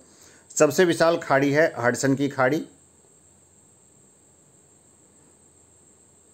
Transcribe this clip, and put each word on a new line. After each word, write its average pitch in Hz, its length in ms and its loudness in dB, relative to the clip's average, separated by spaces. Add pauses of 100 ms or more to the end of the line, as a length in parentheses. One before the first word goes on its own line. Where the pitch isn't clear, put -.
(560)
सबसे 151 300 2
विशाल 165 320 2
खाड़ी 139 340 0
है 156 260 2
हडसन 123 380 -2
की 139 140 -2
खाड़ी। 135 340 -2 (3750)